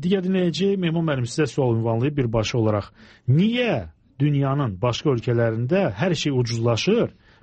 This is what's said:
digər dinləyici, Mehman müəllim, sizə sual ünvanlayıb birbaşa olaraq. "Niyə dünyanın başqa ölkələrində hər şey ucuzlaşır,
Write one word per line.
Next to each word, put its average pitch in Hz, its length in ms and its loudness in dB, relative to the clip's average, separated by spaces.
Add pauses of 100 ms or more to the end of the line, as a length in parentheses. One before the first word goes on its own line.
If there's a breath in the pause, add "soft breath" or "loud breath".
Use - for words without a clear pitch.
digər 185 240 2
dinləyici, 185 500 0
Mehman 170 280 0
müəllim, 135 200 0
sizə 147 220 0
sual 123 300 0
ünvanlayıb 117 400 -2
birbaşa 117 400 0
olaraq. 107 340 0 (380 loud breath)
"Niyə 190 580 2 (320)
dünyanın 139 640 0
başqa 123 280 0
ölkələrində 120 840 0
hər 170 220 -2
şey 147 160 -2
ucuzlaşır, 120 760 0 (360 soft breath)